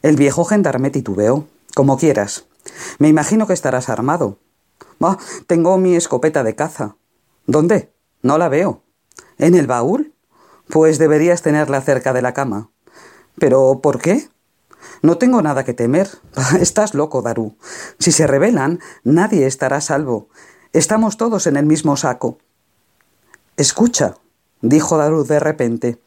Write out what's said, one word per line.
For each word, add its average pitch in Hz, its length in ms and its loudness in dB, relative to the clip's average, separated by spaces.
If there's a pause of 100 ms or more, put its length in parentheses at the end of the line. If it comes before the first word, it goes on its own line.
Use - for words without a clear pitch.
El 156 140 4
viejo 143 300 2
gendarme 147 460 0
titubeó. 117 540 -2 (300)
«Como 135 220 2
quieras. 107 480 -2 (540)
Me 151 100 4
imagino 180 380 2
que 196 60 0
estarás 127 360 -4
armado». 123 480 -4 (640)
«Ah, 196 160 0 (280)
tengo 175 320 2
mi 185 180 2
escopeta 156 500 -2
de 110 100 -4
caza». 135 400 -8 (520)
«¿Dónde? 170 440 0 (300)
No 139 160 0
la 170 100 0
veo». 151 340 -2 (560)
«¿En 170 180 4
el 147 120 4
baúl? 143 460 -2 (560)
Pues 156 300 2
deberías 160 420 2
tenerla 147 400 0
cerca 135 320 -2
de 123 80 -2
la 123 120 -2
cama». 113 360 -6 (680)
«¿Pero 131 440 2
por 139 180 0
qué?». 208 300 -2 (720)
«No 165 160 4
tengo 247 240 2
nada 135 240 -2
que 127 80 -6
temer». 143 360 0 (240)
<laughs> 135 280 0
«Estás 208 320 0
loco, 143 280 -2
Darou. 113 340 -6 (440)
Si 165 140 2
se 160 120 2
rebelan, 151 540 0 (240)
nadie 165 440 2
estará 135 300 -2
a 139 40 -4
salvo. 135 480 -4 (420)
Estamos 214 460 0
todos 226 280 -2
en 143 120 0
el 147 80 0
mismo 151 320 0
saco». 127 400 -4 (1200)
«Escucha», 190 580 0 (460)
dijo 156 360 2
Darou 151 280 0
de 147 160 0
repente. 120 640 -4